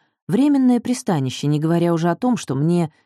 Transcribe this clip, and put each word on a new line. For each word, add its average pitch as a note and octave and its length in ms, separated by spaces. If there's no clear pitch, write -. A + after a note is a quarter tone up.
временное B3+ 520
пристанище, C#3+ 680
не D3 120
говоря E3+ 340
уже E3 160
о E3+ 60
том, B3 220
что - 180
мне E3 360